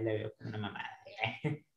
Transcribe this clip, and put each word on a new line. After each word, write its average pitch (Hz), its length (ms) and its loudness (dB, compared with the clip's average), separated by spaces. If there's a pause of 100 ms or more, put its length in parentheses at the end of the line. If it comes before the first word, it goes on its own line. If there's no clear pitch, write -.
la 110 120 4
veo 107 240 2
como 117 120 -4
una 107 100 -2
mamada. - 300 -2 (540)
<laughs> 151 220 0 (120)